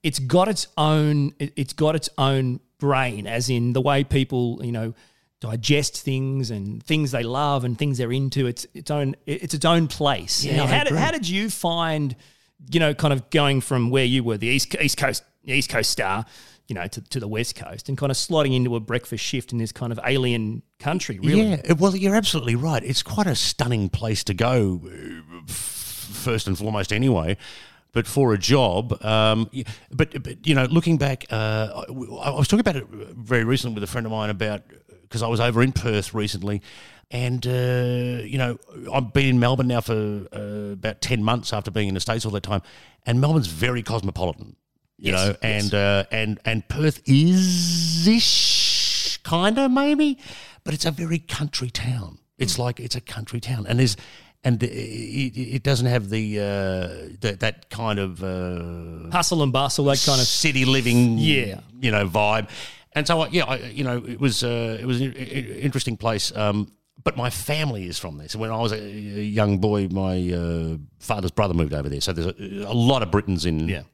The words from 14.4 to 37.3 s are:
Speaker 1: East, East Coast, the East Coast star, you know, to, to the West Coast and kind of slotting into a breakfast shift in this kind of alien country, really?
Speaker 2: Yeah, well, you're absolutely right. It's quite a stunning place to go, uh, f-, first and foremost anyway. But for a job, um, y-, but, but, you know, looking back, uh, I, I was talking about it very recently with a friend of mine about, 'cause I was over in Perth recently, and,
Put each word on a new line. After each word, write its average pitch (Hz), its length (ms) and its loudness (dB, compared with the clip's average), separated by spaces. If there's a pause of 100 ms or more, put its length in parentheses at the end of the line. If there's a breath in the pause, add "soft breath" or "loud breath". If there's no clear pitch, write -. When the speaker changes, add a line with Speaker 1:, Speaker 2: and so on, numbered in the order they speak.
Speaker 1:
East, 135 340 0
East 170 160 0
Coast, - 280 -2 (200)
the 131 80 -6
East 139 160 0
Coast 110 220 0
star, 104 340 -2 (440 loud breath)
you - 80 -6
know, 87 100 -6
to, - 140 -10
to - 180 -8
the 113 80 -6
West 107 300 -4
Coast - 320 -14
and 135 100 -4
kind 139 140 0
of 131 40 -2
slotting 147 380 2
into 123 220 2
a 113 40 -2
breakfast 117 440 -6
shift - 260 -4
in 120 80 -2
this 113 140 -4
kind 120 180 -6
of 113 160 -6
alien 120 560 0 (160)
country, 139 400 -4
really? 165 240 4
Speaker 2:
Yeah, 170 300 2
well, 185 240 4
you're 196 180 2
absolutely 151 400 2
right. 135 300 0
It's 127 180 -2
quite 202 240 0
a 147 80 2
stunning 113 540 0
place 110 360 -2
to 104 100 0
go, 104 520 2
uh, 80 640 -16
f-, - 60 -10
first - 920 -6
and 95 100 0
foremost 104 360 -2
anyway. 104 440 2 (540 loud breath)
But 113 160 0
for 127 260 4
a 101 60 2
job, 107 680 2
um, 110 480 4
y-, 131 120 -8 (260 loud breath)
but, 135 320 -2
but, - 240 -10
you 156 80 4
know, 131 120 4
looking 165 320 4
back, 139 340 -2
uh, 110 560 -2
I, 127 400 -8
I - 20 0
was 143 160 2
talking 208 140 4
about 196 160 2
it - 120 -6
very 117 540 -2
recently 120 320 0
with 104 80 -4
a - 60 -6
friend 117 180 -4
of 110 60 -4
mine 107 180 -2
about, 104 320 -4 (480)
'cause 110 120 -2
I 113 60 -2
was 113 120 0
over 117 220 4
in 131 100 4
Perth 107 420 -2
recently, 104 480 -2 (480 loud breath)
and, 123 360 -4